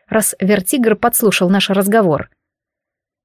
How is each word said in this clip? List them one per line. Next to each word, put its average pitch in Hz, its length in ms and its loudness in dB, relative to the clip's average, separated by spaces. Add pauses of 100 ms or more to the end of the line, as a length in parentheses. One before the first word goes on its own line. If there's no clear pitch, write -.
раз - 320 -2
Вертигр 214 580 0
подслушал 214 520 0
наш 190 220 0
разговор. 196 600 0 (960)